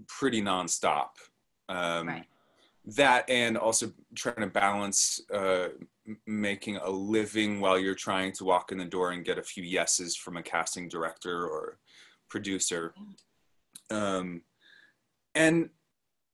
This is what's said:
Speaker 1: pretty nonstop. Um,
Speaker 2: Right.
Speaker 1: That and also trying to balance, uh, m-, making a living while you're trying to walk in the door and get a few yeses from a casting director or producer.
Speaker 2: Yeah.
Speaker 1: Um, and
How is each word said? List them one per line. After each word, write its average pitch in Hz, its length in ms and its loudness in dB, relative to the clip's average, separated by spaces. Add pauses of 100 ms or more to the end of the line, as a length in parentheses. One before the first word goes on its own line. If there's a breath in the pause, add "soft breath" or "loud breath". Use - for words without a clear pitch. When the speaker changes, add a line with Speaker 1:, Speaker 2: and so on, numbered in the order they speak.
Speaker 1:
pretty 123 340 0
nonstop. 87 720 0 (580)
Um, 85 380 -2
Speaker 2:
Right. - 180 -8 (600 soft breath)
Speaker 1:
That 123 440 4
and 117 280 4
also 110 360 2 (200)
trying - 280 -4
to 101 60 0
balance, 101 760 2 (120)
uh, 92 360 2 (360)
m-, 107 220 -12
making 104 480 -2
a 87 140 -4
living 104 720 0
while 95 180 6
you're 95 160 0
trying 95 380 -2
to - 100 -10
walk 90 300 2
in 95 40 -4
the 92 60 -6
door 90 280 0
and 87 120 -6
get 87 140 -2
a 85 40 -4
few - 220 -12
yeses 87 540 -2
from 90 180 -12
a 85 80 -8
casting 85 460 -4
director 85 580 -6
or 78 300 -8 (500 soft breath)
producer. 92 640 -4 (960)
Speaker 2:
Yeah. 104 280 -2
Speaker 1:
Um, 90 240 -6 (920 soft breath)
and 160 360 6 (640)